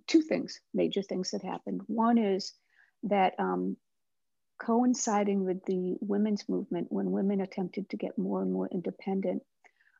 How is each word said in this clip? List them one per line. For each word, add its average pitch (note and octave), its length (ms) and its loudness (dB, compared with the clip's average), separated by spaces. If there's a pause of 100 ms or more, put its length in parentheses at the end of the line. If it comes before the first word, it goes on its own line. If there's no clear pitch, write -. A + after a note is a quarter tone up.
two D#4+ 140 6
things, - 400 -4 (120)
major F3+ 280 0
things F#3+ 300 -4
that G3 100 -6
happened. F#3 460 -8
One A3+ 300 4
is G3 360 0 (500)
that, F#3+ 340 2
um, G2 380 0 (840)
coinciding G#3+ 840 2
with F#3 220 -2
the F#3 340 0
women's G3+ 480 0
movement, F3+ 420 -2
when G3 220 0
women G3 300 2
attempted F#3+ 480 -4
to G#3 80 -6
get - 200 -6
more F#3+ 240 0
and F#3+ 100 0
more F#3 180 0
independent, F#3+ 720 -2 (580)